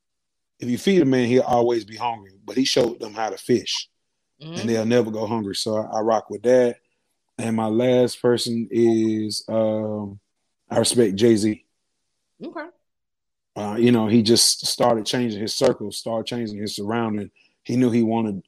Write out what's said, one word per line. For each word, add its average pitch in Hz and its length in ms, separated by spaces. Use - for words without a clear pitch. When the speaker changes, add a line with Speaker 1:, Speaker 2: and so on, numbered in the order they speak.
Speaker 1:
if 123 80
you 120 100
feed 190 240
a - 40
man, 127 220
he'll 123 140
always 120 440
be 107 100
hungry. 110 360
But 104 140
he 135 80
showed 127 340
them 104 140
how 110 160
to 95 80
fish, - 500
Speaker 2:
Mm-hmm. 165 180
Speaker 1:
and 110 80
they'll 113 160
never 117 260
go 110 160
hungry. 104 300
So 110 200
I, 110 220
I - 20
rock 110 280
with 101 140
that. 123 340
And 113 180
my 110 100
last 123 560
person 117 480
is, 110 760
um, 107 720
I 110 80
respect 113 380
Jay-Z. 107 460
Speaker 2:
Okay. 330 220
Speaker 1:
Uh, 104 220
you 120 140
know, 113 160
he 113 140
just - 440
started 117 400
changing 120 340
his 107 140
circle, 123 360
started 113 360
changing 113 320
his 104 180
surrounding. 104 540
He 120 140
knew 123 140
he 117 120
wanted, 110 460